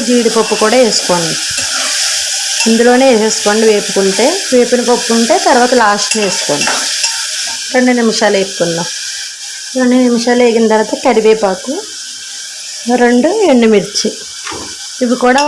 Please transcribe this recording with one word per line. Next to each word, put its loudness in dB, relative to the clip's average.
జీడిపప్పు 2
కూడా 2
వేసుకోండి, 0
ఇందులోనే 4
వేసేసుకోండి 2
వేపుకుంటే. 0
వేపిన 2
పప్పు 0
ఉంటే 2
తర్వాత 4
లాస్ట్ని 0
వేసుకోండి. -2
రెండు 2
నిమిషాలు 2
వేపుకుందాం. -4
రెండు 2
నిమిషాలు 2
వేగిన 4
తర్వాత 0
కరివేపాకు, 0
రెండు 4
ఎండుమిర్చి, 2
ఇవి 0
కూడా 4